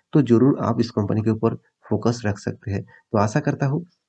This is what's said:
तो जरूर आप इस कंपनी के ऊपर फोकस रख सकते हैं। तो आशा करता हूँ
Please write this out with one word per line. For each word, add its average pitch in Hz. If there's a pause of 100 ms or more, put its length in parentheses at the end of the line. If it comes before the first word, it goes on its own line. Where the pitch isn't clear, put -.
(140)
तो 156
जरूर 120
आप 117
इस 117
कंपनी 107
के 107
ऊपर 113 (340)
फोकस 113
रख 104
सकते -
हैं। 95
तो -
आशा 107
करता 143
हूँ 151 (240)